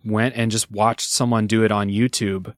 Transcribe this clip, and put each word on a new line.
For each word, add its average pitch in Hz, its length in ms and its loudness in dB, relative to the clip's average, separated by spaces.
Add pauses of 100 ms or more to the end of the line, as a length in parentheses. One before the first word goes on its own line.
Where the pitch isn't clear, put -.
went 113 320 0
and 113 140 0
just 110 200 -4
watched 110 400 0
someone 117 360 0
do 110 180 2
it 107 80 2
on 101 160 0
YouTube 101 680 -2